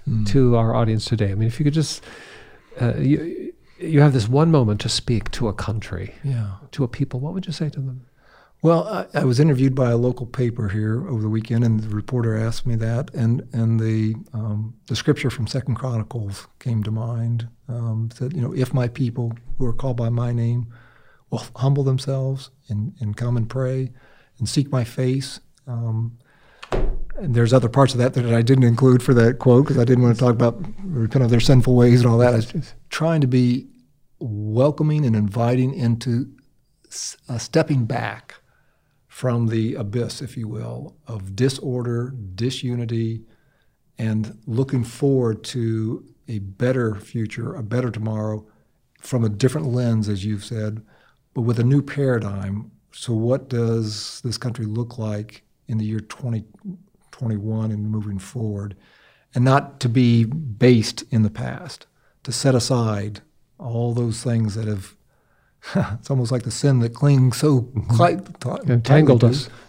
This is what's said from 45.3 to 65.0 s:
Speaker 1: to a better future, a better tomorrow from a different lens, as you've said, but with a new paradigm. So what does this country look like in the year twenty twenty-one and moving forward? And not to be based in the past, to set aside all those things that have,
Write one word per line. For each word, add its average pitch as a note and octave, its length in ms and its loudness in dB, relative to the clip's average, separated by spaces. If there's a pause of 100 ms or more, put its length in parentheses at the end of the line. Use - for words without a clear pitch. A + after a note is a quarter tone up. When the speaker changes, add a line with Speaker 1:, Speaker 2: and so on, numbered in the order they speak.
Speaker 1:
to A2+ 600 -4 (240)
a A2 100 -6
better A2+ 560 -2
future, A2+ 580 -8
a D3+ 80 -10
better A#2 300 -4
tomorrow G#2+ 560 -6 (540)
from A#2 240 -2
a G#2+ 40 0
different C3 380 0
lens, A#2 400 0
as G2 160 -4
you've G#2 220 -6
said, A2 360 -6 (520)
but C3 80 -4
with A#2 180 0
a A#2 40 2
new C3+ 180 4
paradigm. G#2 920 -4 (220)
So - 200 -8
what A#2 360 -2
does A2+ 720 -4
this A#2+ 140 -6
country A2+ 280 -6
look A#2 320 -6
like G#2+ 460 -8 (240)
in A2 100 -4
the G#2+ 80 -2
year G#2+ 140 -4
twenty A2+ 460 -8 (640)
twenty-one A2 580 -4
and G#2+ 220 -4
moving G#2 260 -4
forward? G2+ 600 -8 (580)
And B2 80 2
not C#3 380 2
to B2+ 80 0
be A#2 340 4
based A#2+ 880 2
in A2 120 2
the G#2 60 2
past, - 560 -10 (380)
to B2+ 80 -8
set C3 240 2
aside A2 640 -2 (380)
all A#2 360 -4
those A#2 300 -2
things A2+ 320 0
that A2 120 -4
have, G2+ 280 -6 (800)